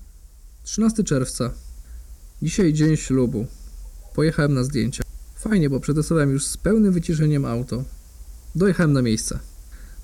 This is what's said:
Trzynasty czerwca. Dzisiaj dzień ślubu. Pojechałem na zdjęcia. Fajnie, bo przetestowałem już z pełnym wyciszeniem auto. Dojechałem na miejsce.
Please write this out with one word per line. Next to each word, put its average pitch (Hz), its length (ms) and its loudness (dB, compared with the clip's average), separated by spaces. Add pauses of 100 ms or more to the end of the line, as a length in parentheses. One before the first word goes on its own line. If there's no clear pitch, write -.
(640)
Trzynasty 220 400 0
czerwca. 135 500 -2 (880)
Dzisiaj 160 320 2
dzień 156 240 4
ślubu. 123 500 0 (680)
Pojechałem 147 380 2
na 127 100 2
zdjęcia. 131 400 -2 (320)
Fajnie, 190 340 2
bo 131 100 0
przetestowałem 147 520 2
już 139 140 0
z - 120 -6
pełnym 208 360 4
wyciszeniem 151 520 2
auto. 120 380 -4 (720)
Dojechałem 170 380 4
na 135 80 4
miejsce. 113 380 0 (640)